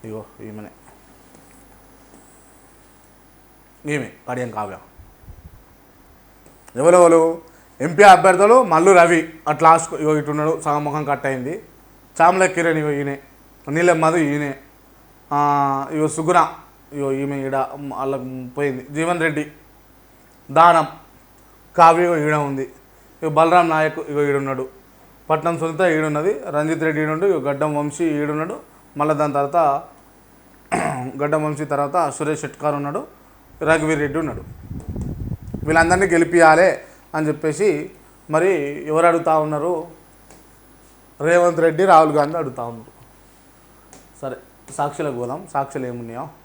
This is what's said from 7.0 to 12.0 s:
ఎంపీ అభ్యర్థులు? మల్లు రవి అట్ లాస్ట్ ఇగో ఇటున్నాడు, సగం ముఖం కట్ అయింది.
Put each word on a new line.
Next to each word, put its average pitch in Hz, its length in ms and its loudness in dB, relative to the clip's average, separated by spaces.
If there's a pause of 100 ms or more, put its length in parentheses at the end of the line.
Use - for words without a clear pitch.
ఎంపీ 165 220 2
అభ్యర్థులు? 196 600 8
మల్లు 175 280 4
రవి 170 420 4 (140)
అట్ 151 160 -2
లాస్ట్ 160 300 4
ఇగో 151 240 -2
ఇటున్నాడు, 151 480 -4
సగం 147 180 -2
ముఖం 147 200 -6
కట్ 143 220 -4
అయింది. 135 380 -6 (580)